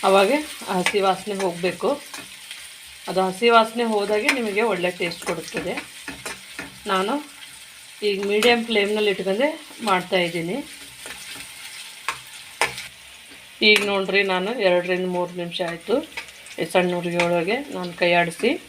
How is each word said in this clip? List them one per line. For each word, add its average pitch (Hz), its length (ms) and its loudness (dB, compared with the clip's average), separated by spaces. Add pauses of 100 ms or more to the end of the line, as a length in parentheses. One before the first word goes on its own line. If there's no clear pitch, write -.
ಅವಾಗೆ 196 280 6 (340)
ಆ 196 80 -2
ಹಸಿ 180 260 2
ವಾಸನೆ 190 380 2
ಹೋಗಬೇಕು. 175 480 0 (1160)
ಅದು 180 180 0
ಹಸಿ 185 280 2
ವಾಸನೆ 226 380 6
ಹೋದಾಗೆ 208 360 2 (100)
ನಿಮಗೆ 214 240 0 (100)
ಒಳ್ಳೆ 180 260 0
ಟೇಸ್ಟ್ 170 300 -4
ಕೊಡುತ್ತದೆ. 170 460 -4 (1160)
ನಾನು 196 220 2 (960)
ಈಗ 196 100 2 (120)
ಮೀಡಿಯಮ್ 226 380 4
ಫ್ಲೇಮ್ನಲ್ಲಿ 208 460 2
ಇಟ್ಕೊಂಡೆ 196 340 0 (400)
ಮಾಡ್ತಾಯಿದ್ದೀನಿ. 175 680 0 (3000)
ಈಗ 208 100 10 (140)
ನೋಡ್ರಿ, 196 280 2 (120)
ನಾನು 185 200 0 (160)
ಎರಡರಿಂದ 180 480 2
ಮೂರು 175 160 -2 (100)
ನಿಮಿಷ 175 180 -6 (100)
ಆಯಿತು 170 260 -2 (680)
ಈ 165 100 -2
ಸಣ್ಣ 180 260 4
ಉರಿ 175 140 -2 (140)
ಒಳಗೆ 175 300 2 (200)
ನಾನು 180 240 -6
ಕೈ 175 100 4 (100)
ಆಡಿಸಿ 175 300 0 (180)